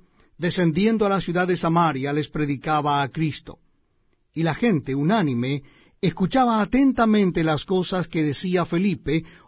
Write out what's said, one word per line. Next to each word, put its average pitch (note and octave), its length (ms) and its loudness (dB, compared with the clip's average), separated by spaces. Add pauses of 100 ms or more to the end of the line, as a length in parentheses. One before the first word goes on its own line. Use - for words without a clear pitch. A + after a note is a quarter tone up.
(380)
descendiendo F#3 680 0
a - 20 2
la G3 120 0
ciudad F3+ 280 -2
de F3+ 80 0
Samaria, D#3+ 560 0
les D3 160 -2
predicaba D3 720 -2
a C#3 60 -2
Cristo. - 500 -6 (720)
Y D#3+ 120 -4
la D#3+ 100 0
gente, D3 400 0
unánime, C#3+ 720 0 (360)
escuchaba A3 640 2
atentamente G#3+ 800 2
las D#3 220 0
cosas F#3 420 -2
que D#3+ 160 -2
decía F3 420 0
Felipe, E3 600 0 (240)